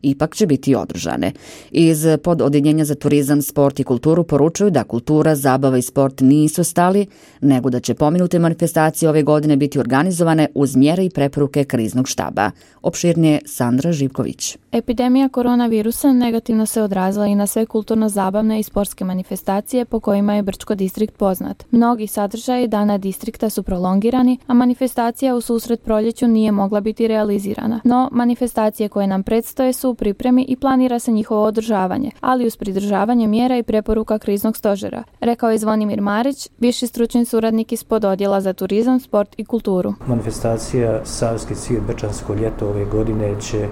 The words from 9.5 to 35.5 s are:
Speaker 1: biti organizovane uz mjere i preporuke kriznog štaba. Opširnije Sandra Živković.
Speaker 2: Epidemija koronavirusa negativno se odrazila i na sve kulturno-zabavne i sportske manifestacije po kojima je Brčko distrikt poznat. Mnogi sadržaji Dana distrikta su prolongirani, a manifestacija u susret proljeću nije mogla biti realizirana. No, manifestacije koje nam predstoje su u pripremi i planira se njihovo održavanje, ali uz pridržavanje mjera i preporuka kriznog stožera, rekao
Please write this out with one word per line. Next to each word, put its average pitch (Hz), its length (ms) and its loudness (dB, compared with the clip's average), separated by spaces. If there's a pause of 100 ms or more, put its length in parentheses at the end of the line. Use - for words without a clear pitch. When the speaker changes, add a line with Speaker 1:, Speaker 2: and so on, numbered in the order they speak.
Speaker 1:
biti 143 220 0
organizovane 160 760 2
uz 131 200 2
mjere 156 300 4
i 180 40 0
preporuke 139 540 0
kriznog 127 440 -2
štaba. 95 440 -2 (300)
Opširnije 165 640 2
Sandra 131 460 -2
Živković. 135 680 -4 (140)
Speaker 2:
Epidemija 254 580 2
koronavirusa 240 840 2
negativno 226 520 2
se 220 160 -2
odrazila 196 460 0
i 202 80 2
na 202 120 0
sve 220 180 0
kulturno-zabavne 214 960 0
i 214 40 -2
sportske - 420 -4
manifestacije 196 800 -4
po 233 140 -4
kojima 202 340 0
je 208 100 0
Brčko 196 320 -4
distrikt 196 420 -4
poznat. 190 540 -4
Mnogi 233 360 2
sadržaji 226 600 -2
Dana 208 300 0
distrikta 196 520 -4
su 202 140 -6
prolongirani, 202 720 0 (100)
a 262 60 0
manifestacija 247 840 0
u 240 60 -2
susret 233 420 -2
proljeću 226 440 0
nije 220 240 4
mogla 202 300 0
biti 220 260 -2
realizirana. 214 760 -2
No, 247 280 2
manifestacije 233 760 -2
koje 196 180 -2
nam 190 160 -2
predstoje 233 500 0
su 254 160 -2
u 233 60 -2
pripremi 247 520 0
i 254 80 -2
planira 254 440 2
se 233 120 -2
njihovo 214 320 0
održavanje, 214 680 -2 (100)
ali 254 260 0
uz 226 100 -6
pridržavanje 202 720 0
mjera 240 300 2
i 233 60 -2
preporuka 214 560 -2
kriznog 208 380 -2
stožera, 202 460 -4 (160)
rekao 233 320 0